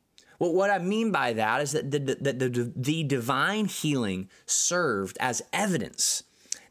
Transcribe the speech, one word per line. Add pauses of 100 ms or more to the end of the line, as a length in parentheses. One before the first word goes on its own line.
(380)
Well,
what
I
mean
by
that
is
that
the,
the,
the,
the
divine
healing (180)
served
as (120)
evidence (480)